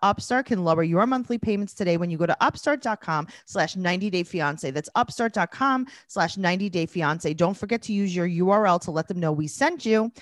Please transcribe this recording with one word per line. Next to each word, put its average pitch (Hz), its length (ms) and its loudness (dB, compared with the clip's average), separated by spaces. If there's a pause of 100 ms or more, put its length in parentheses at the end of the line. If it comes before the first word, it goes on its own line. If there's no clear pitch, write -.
Upstart 247 440 0
can 185 180 0
lower 165 180 4
your 170 240 2
monthly 247 300 -2
payments 208 360 -2
today 175 220 0
when 175 140 -2
you 165 80 -4
go 170 80 0
to 160 180 2
upstart 285 380 0
dot 220 180 -4
com 160 280 -4 (180)
slash 180 320 -2
ninety 185 320 0
day 180 140 0
fiance. 151 460 -2
That's 147 260 -6
upstart 233 380 0
dot 185 180 0
com 262 360 0 (200)
slash 170 280 -2
ninety 190 340 0
day 170 160 -2
fiance. 156 500 -2
Don't 175 220 2
forget 226 260 -4
to 214 100 -4
use 202 200 0
your 175 140 0
U 180 220 2
R 208 180 6
L 175 120 6
to 175 120 -8
let 160 160 -2
them 180 120 -6
know 160 120 2
we 151 160 0
sent 302 380 -2
you. 220 260 2 (100)